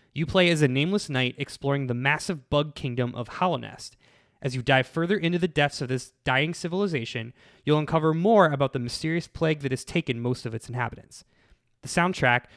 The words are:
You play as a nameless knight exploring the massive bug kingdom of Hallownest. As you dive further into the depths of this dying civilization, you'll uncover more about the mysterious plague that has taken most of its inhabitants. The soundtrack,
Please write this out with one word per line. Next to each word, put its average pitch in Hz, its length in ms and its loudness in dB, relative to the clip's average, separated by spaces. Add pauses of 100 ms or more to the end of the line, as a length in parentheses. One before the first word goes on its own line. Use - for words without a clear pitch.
(140)
You 156 120 -2
play 180 240 4
as 160 120 4
a 147 60 6
nameless 151 420 0
knight 127 280 0
exploring 139 500 -4
the 123 60 -2
massive 139 560 -2
bug 147 260 0
kingdom 123 400 -4
of 120 140 -8
Hallownest. 131 640 -4 (500)
As 131 140 -4
you 127 60 -4
dive 131 260 4
further 170 300 0
into 170 220 0
the 180 80 0
depths 147 340 0
of 135 60 -4
this 127 260 -6 (100)
dying 139 300 0
civilization, 160 800 -4 (300)
you'll 151 160 4
uncover 156 340 2
more 190 340 6
about 139 260 0
the 135 60 -4
mysterious 160 480 -4
plague 160 340 -2
that 139 100 -2
has 131 140 -4
taken 135 340 -4
most 120 260 -4
of 113 100 -6
its - 120 -10
inhabitants. - 560 -8 (600)
The - 60 -14
soundtrack, 160 540 2 (140)